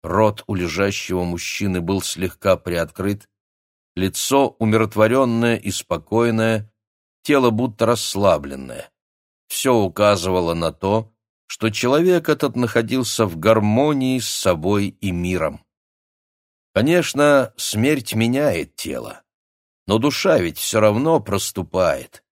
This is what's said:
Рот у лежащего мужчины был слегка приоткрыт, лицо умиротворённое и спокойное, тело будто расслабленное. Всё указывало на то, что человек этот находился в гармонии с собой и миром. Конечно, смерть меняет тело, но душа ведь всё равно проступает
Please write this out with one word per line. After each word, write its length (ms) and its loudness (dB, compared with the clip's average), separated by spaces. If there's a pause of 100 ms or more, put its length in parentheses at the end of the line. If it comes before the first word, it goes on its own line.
Рот 440 0
у 80 -4
лежащего 680 -2
мужчины 560 -4
был 200 -2
слегка 560 -2
приоткрыт, 720 -6 (680)
лицо 640 0
умиротворённое 960 2
и 140 -8
спокойное, 1000 -2 (500)
тело 280 4
будто 360 -2
расслабленное. 1040 -2 (580)
Всё 260 0
указывало 800 2
на 180 -2
то, 400 -2 (340)
что 240 -4
человек 580 2
этот 280 -2
находился 680 0
в 120 -8
гармонии 800 2
с 100 -6
собой 600 0 (120)
и 100 -4
миром. 540 -4 (1080)
Конечно, 840 2
смерть 580 -2
меняет 640 0
тело, 460 -10 (640)
но 120 2
душа 400 2
ведь 200 -2
всё 220 -2
равно 400 2
проступает 1120 -4